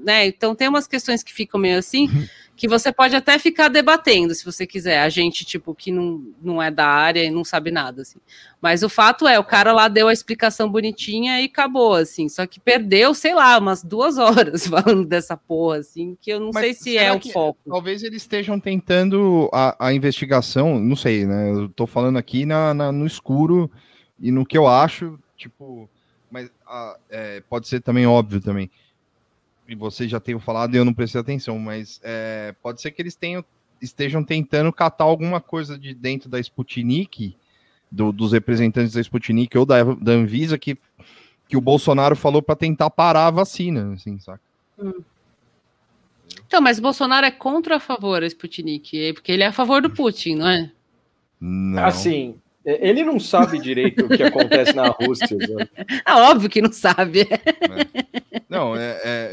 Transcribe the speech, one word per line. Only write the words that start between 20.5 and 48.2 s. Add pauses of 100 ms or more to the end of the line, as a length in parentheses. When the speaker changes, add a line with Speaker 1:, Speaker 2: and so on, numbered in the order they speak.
Speaker 2:
não
sei,
né?
Eu
tô
falando
aqui
na,
na,
no
escuro (480)
e
no
que
eu
acho, (180)
tipo, (400)
mas, (160)
ah, (140)
é,
pode
ser
também
óbvio
também. (1000)
E
vocês
já
tenham
falado
e
eu
não
prestei
atenção,
mas,
é,
pode
ser
que
eles
tenham, (400)
estejam
tentando
catar
alguma
coisa
de
dentro
da
Sputnik, (520)
do,
dos
representantes
da
Sputnik
ou
da,
da
Anvisa,
que, (680)
que
o
Bolsonaro
falou
pra
tentar
parar
a
vacina,
assim,
saca? (360)
Speaker 1:
Hum. (1500)
Então,
mas
Bolsonaro
é
contra
ou
a
favor